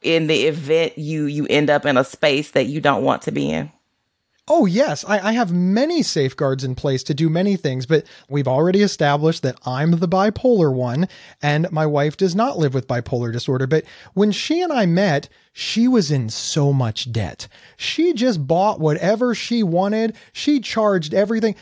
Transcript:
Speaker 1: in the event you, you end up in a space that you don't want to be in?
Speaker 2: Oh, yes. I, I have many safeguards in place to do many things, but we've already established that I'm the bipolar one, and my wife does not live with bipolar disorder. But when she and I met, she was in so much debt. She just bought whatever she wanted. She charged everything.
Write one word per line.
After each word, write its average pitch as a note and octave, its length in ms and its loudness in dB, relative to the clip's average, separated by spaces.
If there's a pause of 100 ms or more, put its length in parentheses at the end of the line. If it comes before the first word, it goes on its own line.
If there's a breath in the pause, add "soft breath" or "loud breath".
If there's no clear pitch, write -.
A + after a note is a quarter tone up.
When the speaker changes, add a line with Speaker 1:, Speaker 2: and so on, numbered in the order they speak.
Speaker 1:
in D#3+ 260 2
the C3+ 160 2
event D#3 540 -2
you, D3+ 260 -4
you D3 240 -2
end D3 220 2
up C#3+ 160 0
in C#3+ 100 2
a C3 80 4
space D3 480 -2
that - 140 0
you D3 140 -6
don't C#3+ 220 0
want C3+ 200 0
to - 100 -6
be C#3 180 -4
in? D3+ 220 -6 (800)
Speaker 2:
Oh, D#4 140 4
yes. G3 420 0
I, G3 220 -2
I A3 40 0
have A3+ 200 0
many A3 500 2
safeguards C3+ 640 -2
in C3 100 -6
place C3 300 -2
to D3+ 100 -4
do D#3+ 140 0
many F#3 280 0
things, C3 280 -4
but D3+ 200 2 (260 loud breath)
we've C#3 180 -2
already E3+ 320 2
established D#3+ 640 2
that B2+ 240 -4
I'm C3+ 320 0
the F3+ 100 0
bipolar F#3+ 640 2
one, B2+ 340 -2 (360 loud breath)
and D3+ 280 0
my D#3 140 0
wife D3 320 0
does F#3 180 0
not G#3+ 240 0
live D3 140 2
with C3+ 160 -4
bipolar A#2+ 420 -4
disorder. C3 360 -2
But D#3 180 0 (300 loud breath)
when G#3 180 2
she E4 300 -2
and E4+ 100 -2
I A#3 140 2
met, E3+ 420 0 (240 soft breath)
she - 360 0
was G3 240 2
in B2+ 160 0
so C#3+ 440 0
much B2 380 -2
debt. G#2+ 380 -6 (280 loud breath)
She - 360 0
just G#3 340 0
bought F3+ 320 2
whatever G3 560 0
she A#3 300 -2
wanted. G#3 500 0 (180 loud breath)
She D4 280 0
charged G3 520 0
everything. G#3 500 2